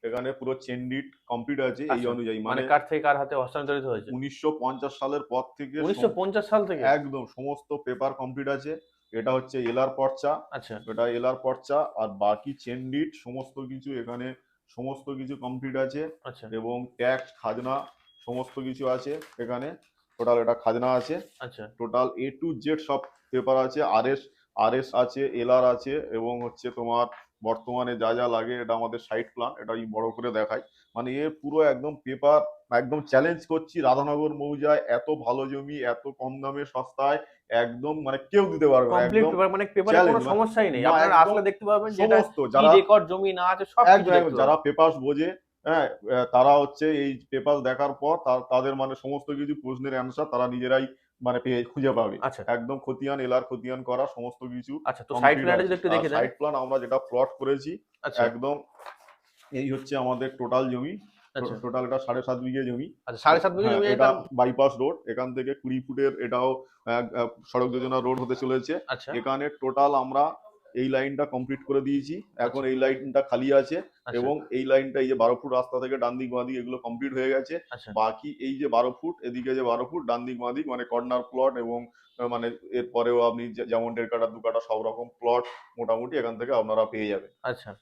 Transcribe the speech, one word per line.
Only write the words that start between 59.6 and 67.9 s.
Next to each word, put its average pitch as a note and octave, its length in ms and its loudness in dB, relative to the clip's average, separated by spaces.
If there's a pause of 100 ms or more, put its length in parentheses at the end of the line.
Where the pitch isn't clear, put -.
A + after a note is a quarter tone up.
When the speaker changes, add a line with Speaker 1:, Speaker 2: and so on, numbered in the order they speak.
Speaker 1:
হচ্ছে C3+ 260 -6
আমাদের B2+ 400 -2
টোটাল B2+ 320 0
জমি। C3+ 280 -4 (380)
Speaker 2:
আচ্ছা। B2 180 -6
Speaker 1:
টো-, A2 80 -12
টোটাল B2 260 -4
এটা C3+ 120 -2
সাড়ে B2+ 220 -4
সাত B2 160 -2
বিঘে B2+ 280 -4
জমি। B2 280 -6 (120)
Speaker 2:
আচ্ছা, A#2 160 -12
সাড়ে D#3+ 180 6
সাত F3+ 120 0
বিঘে G3 160 0
Speaker 1:
হ্যাঁ, G3+ 100 2
Speaker 2:
জমি G3+ 100 2
Speaker 1:
এটা C3 220 6
Speaker 2:
এটা - 140 -2 (100)
Speaker 1:
বাইপাস C3 440 4
রোড, D3 320 -4
এখান B2+ 260 -4
থেকে C3 180 -4
কুড়ি C3 280 -4
ফুটের C3+ 400 0
এটাও, B2 440 0 (200)
আহ, A#2 300 -2
আহ, A#2+ 120 0 (200)
সড়ক B2 240 2
যোজনা B2+ 300 -2